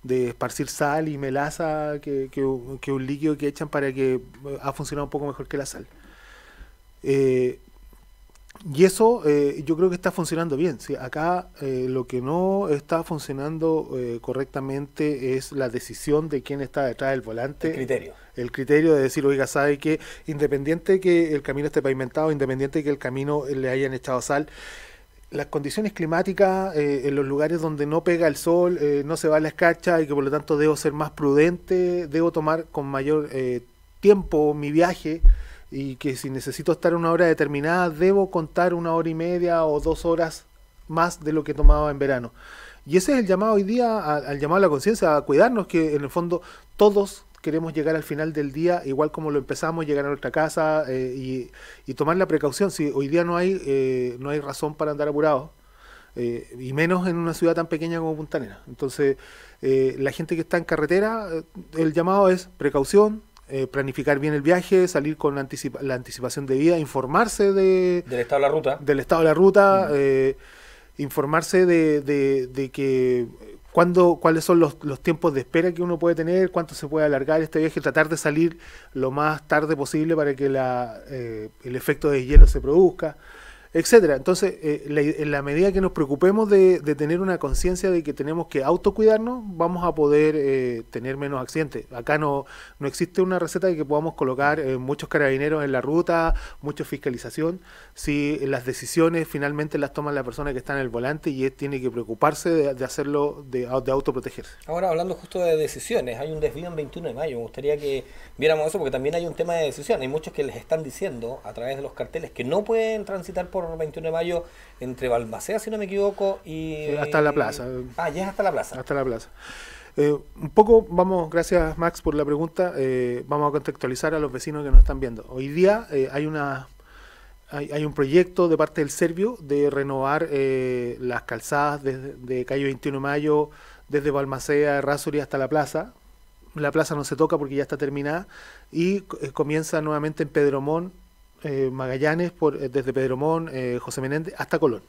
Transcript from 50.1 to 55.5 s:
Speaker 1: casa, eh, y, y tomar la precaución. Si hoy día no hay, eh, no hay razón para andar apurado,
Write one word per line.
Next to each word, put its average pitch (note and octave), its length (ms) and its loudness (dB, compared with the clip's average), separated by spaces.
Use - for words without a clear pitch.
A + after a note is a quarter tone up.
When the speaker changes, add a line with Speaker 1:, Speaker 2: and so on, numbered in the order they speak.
Speaker 1:
casa, D#3 560 0
eh, C3 260 -4
y, C3 360 -8
y C3 80 -8
tomar D#3 220 0
la F#3+ 100 2
precaución. D#3 440 0
Si D3 220 -2
hoy C#3 160 -2
día E3+ 160 2
no F3 120 -2
hay, F#3 280 0
eh, C3 540 0
no C#3 120 -6
hay D3 100 -2
razón C#3+ 340 -6
para D3+ 160 -2
andar D3 160 -2
apurado, D3+ 460 0